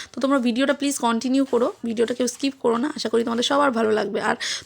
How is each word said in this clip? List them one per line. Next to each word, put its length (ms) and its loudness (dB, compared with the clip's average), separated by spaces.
তো 100 -8
তোমরা 180 2
ভিডিওটা 340 2
প্লিজ 240 -2
কন্টিনিউ 480 2
করো, 280 0
ভিডিওটা 280 0
কেউ 140 -2
স্কিপ 320 -4
করো 180 0
না, 180 -2
আশা 140 -4
করি 140 2
তোমাদের 200 -2
সবার 280 2
ভালো 200 2
লাগবে। 300 0
আর 140 0